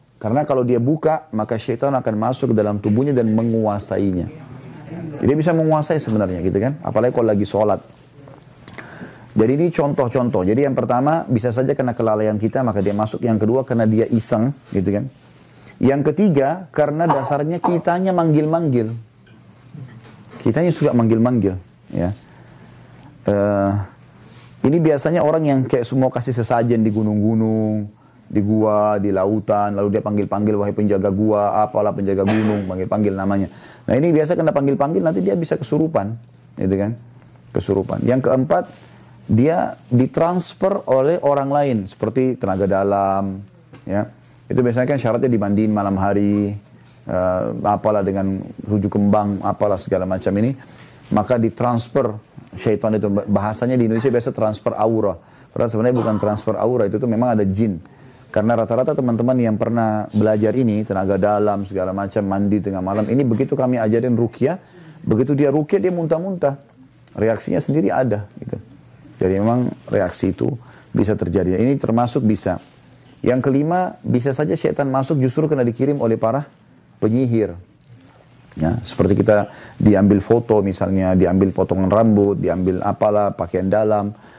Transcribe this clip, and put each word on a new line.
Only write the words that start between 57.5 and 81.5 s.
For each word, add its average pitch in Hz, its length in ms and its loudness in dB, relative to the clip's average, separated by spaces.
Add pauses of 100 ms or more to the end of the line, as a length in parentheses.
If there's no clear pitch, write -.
Karena 110 240 2
rata-rata 117 400 0
teman-teman 123 400 0
yang 113 240 2
pernah 113 560 0
belajar 107 400 2
ini, 107 320 0
tenaga 95 320 0
dalam, 104 480 2
segala 95 240 -4
macam, 98 320 -4
mandi 98 400 0
tengah 95 160 -4
malam, 101 320 -2
ini 131 160 2
begitu 120 320 0
kami 127 240 0
ajarin 117 320 0
ruqyah, 120 480 -2 (400)
begitu 127 320 0
dia 139 160 2
ruqyah, 156 320 0
dia 185 80 2
muntah-muntah. 165 640 -2 (640)
Reaksinya 110 400 0
sendiri 160 320 0
ada, 104 480 -2
gitu. - 240 -12 (560)
Jadi 95 240 0
memang 117 240 2 (240)
reaksi 95 400 -2
itu - 160 -2 (480)
bisa 101 240 0
terjadi. 92 400 0
Ini 135 240 0
termasuk 120 400 0
bisa. 104 400 0 (600)
Yang 127 240 0
kelima, 160 560 0
bisa 123 320 0
saja 156 160 -2
syaitan 139 400 -2
masuk 135 260 0
justru 131 300 0
karena 135 160 0
dikirim 131 400 0
oleh 113 160 0
para 120 240 -2 (560)
penyihir. 113 560 0 (1000)
Ya, 85 320 -2
seperti 95 320 2
kita 104 320 2 (240)
diambil 101 440 6
foto 113 440 2
misalnya, 95 520 0
diambil 92 360 4